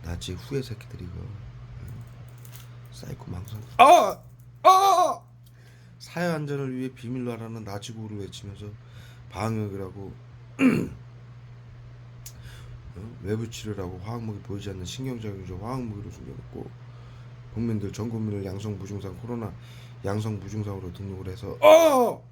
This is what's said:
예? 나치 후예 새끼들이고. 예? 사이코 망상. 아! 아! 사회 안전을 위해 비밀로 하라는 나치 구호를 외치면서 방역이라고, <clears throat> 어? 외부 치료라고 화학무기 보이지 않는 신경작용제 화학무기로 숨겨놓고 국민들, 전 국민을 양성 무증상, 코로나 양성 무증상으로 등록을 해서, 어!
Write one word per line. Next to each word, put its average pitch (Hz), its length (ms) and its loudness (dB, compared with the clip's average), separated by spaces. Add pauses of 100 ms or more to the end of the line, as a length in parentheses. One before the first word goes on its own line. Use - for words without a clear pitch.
예? 80 40 -8
나치 87 260 -4
후예 131 280 -4
새끼들이고. 90 580 -10
예? - 1700 -14
사이코 - 400 -12
망상. 90 300 -8 (160)
아! 254 420 12 (440)
아! 359 580 8 (760)
사회 - 300 -2
안전을 143 480 -2
위해 127 180 -4
비밀로 120 380 -4
하라는 113 320 -8
나치 101 300 -8
구호를 107 260 -8
외치면서 98 480 -10 (640)
방역이라고, 98 840 -4 (440)
<clears throat> - 340 4 (2000)
어? 117 260 -10
외부 110 260 -2
치료라고 95 540 -6
화학무기 110 380 -6
보이지 101 300 -6
않는 92 140 -6
신경작용제 107 680 -6
화학무기로 110 580 -6
숨겨놓고 - 580 -12 (840)
국민들, 110 400 0
전 110 160 -4
국민을 107 360 -2
양성 98 320 -4
무증상, 95 440 -8
코로나 113 320 -6 (500)
양성 104 360 0
무증상으로 98 540 -6
등록을 95 380 -8
해서, - 300 -8
어! 285 720 10